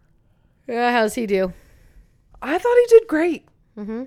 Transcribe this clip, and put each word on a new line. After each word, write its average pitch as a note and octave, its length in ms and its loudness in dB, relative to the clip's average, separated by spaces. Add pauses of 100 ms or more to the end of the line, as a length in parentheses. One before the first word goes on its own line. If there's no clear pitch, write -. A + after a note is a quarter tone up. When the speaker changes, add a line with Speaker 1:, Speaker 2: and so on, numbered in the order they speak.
(680)
Speaker 1:
Yeah, A#3+ 260 -2
how's A3 240 -2
he A#3 100 -4
do? F#3+ 260 -2 (880)
Speaker 2:
I D4 160 -6
thought A#4+ 220 0
he A#4+ 100 4
did A4+ 200 6
great. D#4 380 -4 (320)
Speaker 1:
Mm-hmm. A3 280 -12